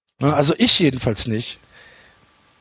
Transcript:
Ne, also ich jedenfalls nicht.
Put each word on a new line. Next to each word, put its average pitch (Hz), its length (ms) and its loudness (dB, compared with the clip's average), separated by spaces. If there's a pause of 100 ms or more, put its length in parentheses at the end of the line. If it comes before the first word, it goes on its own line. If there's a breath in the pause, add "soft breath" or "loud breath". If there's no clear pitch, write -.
(180)
Ne, 147 160 0
also 147 240 2
ich 247 200 4
jedenfalls 127 480 0
nicht. 117 320 -6 (1040 soft breath)